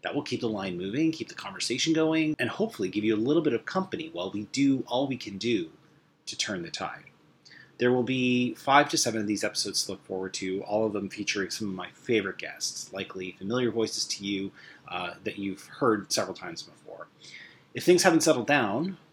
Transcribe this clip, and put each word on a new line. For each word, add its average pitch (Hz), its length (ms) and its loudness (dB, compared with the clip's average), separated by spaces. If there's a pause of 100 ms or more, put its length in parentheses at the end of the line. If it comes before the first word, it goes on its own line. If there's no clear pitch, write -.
That 87 120 -6
will 143 80 -2
keep 120 200 -4
the 120 80 0
line 95 260 -4
moving, 120 360 -2
keep 117 160 -8
the - 60 -16
conversation 120 600 -2
going, 160 440 2
and 120 120 -2
hopefully 185 400 -2
give 104 140 -2
you 110 100 4
a - 20 2
little 135 240 4
bit 147 140 2
of 113 100 -2
company 90 480 -4
while 90 180 -4
we 104 120 -6 (100)
do 135 340 4
all 131 200 0
we 131 100 -2
can 98 220 -10
do 101 320 0 (560)
to - 100 -12
turn 95 260 -4
the 82 80 -10
tide. 73 340 -8 (760)
There 123 120 4
will 127 120 4
be 123 520 2
five 143 360 6
to 170 80 0
seven 110 240 0
of 104 40 -2
these 104 180 0
episodes - 400 -2
to 98 80 -8
look 92 120 -12
forward 95 300 -6
to, 95 300 -4
all 107 200 0
of 107 80 0
them 98 160 -4
featuring 98 400 -4
some 104 220 -6
of 92 40 -4
my 90 200 -8
favorite 98 420 0
guests, - 560 -10
likely 95 460 -8
familiar 117 320 0
voices 110 360 -2
to - 180 -8
you, 98 280 -4 (360)
uh, 87 260 -8 (100)
that 98 140 -6
you've 98 260 -6
heard 107 480 0
several 95 240 -2
times 87 260 -12
before. - 440 -18 (680)
If - 120 -8
things 175 180 8
haven't 165 200 8
settled 131 240 4
down 143 520 2 (140)